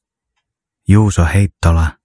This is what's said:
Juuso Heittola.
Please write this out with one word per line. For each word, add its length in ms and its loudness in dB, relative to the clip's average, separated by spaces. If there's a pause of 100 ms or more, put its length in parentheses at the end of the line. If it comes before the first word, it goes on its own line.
(880)
Juuso 380 0
Heittola. 800 -2